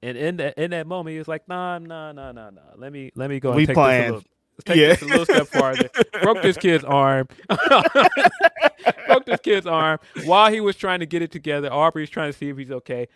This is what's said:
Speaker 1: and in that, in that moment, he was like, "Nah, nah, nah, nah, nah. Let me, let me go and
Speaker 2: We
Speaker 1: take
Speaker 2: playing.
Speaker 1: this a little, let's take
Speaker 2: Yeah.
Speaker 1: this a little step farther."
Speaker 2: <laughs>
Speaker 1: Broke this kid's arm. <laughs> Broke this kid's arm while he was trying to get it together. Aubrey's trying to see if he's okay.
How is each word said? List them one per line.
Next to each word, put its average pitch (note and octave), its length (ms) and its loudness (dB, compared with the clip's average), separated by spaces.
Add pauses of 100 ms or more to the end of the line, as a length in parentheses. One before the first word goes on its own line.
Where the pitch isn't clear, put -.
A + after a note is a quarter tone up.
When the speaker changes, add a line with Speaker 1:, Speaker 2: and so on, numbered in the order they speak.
Speaker 1:
and B2 160 -10
in D#3+ 200 -6
that, C#3+ 200 -8
in E3+ 140 -6
that D#3+ 160 -8
moment, E3+ 260 -10
he D#3 60 -10
was D#3 80 -14
like, D#3 200 -10
"Nah, F3+ 300 -8
nah, E3 340 -16
nah, C3+ 200 -18
nah, A2+ 180 -20
nah. G2 120 -20 (140)
Let B2+ 160 -18
me, C3+ 240 -16
let C3 140 -8
me C#3 100 -6
go C3 100 -4
and B2+ 80 2
Speaker 2:
We D#3 100 6
Speaker 1:
take C#3+ 80 2
Speaker 2:
playing. C3 260 6
Speaker 1:
this A#2+ 80 -2
a A2+ 60 -4
little, G#2 80 -16 (320)
let's - 100 -20
take F3 120 2
Speaker 2:
Yeah. D3+ 120 8
Speaker 1:
this F3 140 4
a - 20 -12
little A#3 200 0
step D3 220 2
farther." C3+ 420 -2 (160)
Speaker 2:
<laughs> G3 180 -8
Speaker 1:
Broke G#3 180 2
this F3+ 160 2
kid's E3 260 2
arm. C3+ 440 0 (220)
<laughs> C4+ 580 2 (1000)
Broke - 180 4
this - 160 -2
kid's F#3+ 260 0
arm D#3 320 0 (260)
while G3+ 260 6
he A3 100 -2
was G3+ 140 -2
trying F#3 240 -4
to E3+ 60 -6
get E3+ 160 -4
it E3 100 -6
together. D3 400 -6
Aubrey's D#3 380 0
trying D3+ 220 -6
to C3+ 60 -14
see C#3+ 120 -10
if C#3 80 -12
he's C3+ 140 -14
okay. B2 440 -10